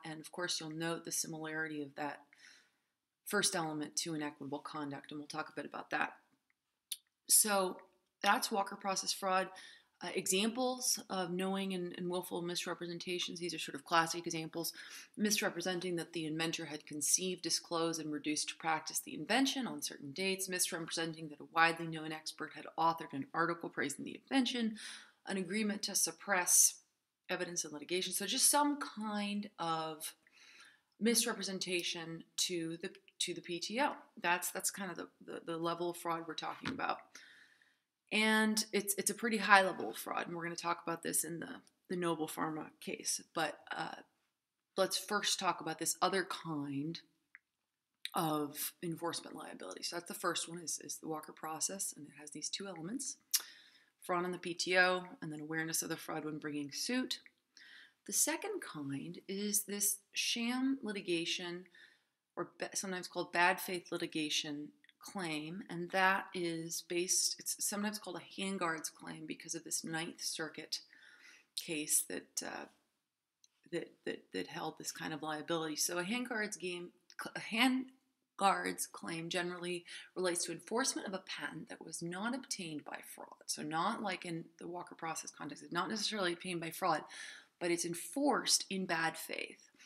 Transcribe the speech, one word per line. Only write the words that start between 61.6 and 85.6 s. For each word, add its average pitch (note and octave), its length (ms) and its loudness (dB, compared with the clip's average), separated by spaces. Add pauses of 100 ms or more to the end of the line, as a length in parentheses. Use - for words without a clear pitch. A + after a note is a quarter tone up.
or - 220 -6
be-, F3+ 140 -2
sometimes F#3 340 -2
called - 280 -4
bad F3+ 260 6
faith F3+ 320 -4
litigation D3+ 760 -2 (320)
claim, E3 720 -4
and F3 200 -4
that F#3+ 440 6
is E3 540 -2
based, - 500 2
it's - 260 -4
sometimes G#3 340 0
called F3 180 -8
a - 240 -10
Handgards F3+ 520 0
claim D#3+ 340 -10
because E3 280 -8
of E3 80 -6
this - 220 -4
Ninth E3 380 -4
Circuit - 580 -4 (760)
case D#3 540 2
that, - 360 -6
uh, - 220 -6 (1040)
that, - 220 -4 (120)
that, - 280 -4
that - 160 -2
held D#3+ 280 -6
this - 140 -6
kind D#3 220 -4
of C#3+ 100 -4
liability. D#3 540 0
So F3 220 0
a F3+ 60 0
Handgards A3 540 -2
game, F3 300 -6 (480)
a E3+ 40 -4
Handgards G3 1500 2
claim E3 380 -6
generally F3 560 -2 (320)
relates F3 300 2
to E3+ 60 -4
enforcement A3+ 540 -2
of F#3+ 80 -2
a F#3+ 120 -6
patent D#3 420 -6
that - 160 -12
was E3 180 -8
not F#3 320 -2
obtained E3+ 500 -6
by - 140 -8 (160)
fraud. - 140 -14 (180)
So - 160 -4
not F3 400 2
like F#3 220 -2
in E3 220 -4 (120)
the F3+ 80 -10
Walker F3 280 -8
process - 360 -6
context, - 320 -10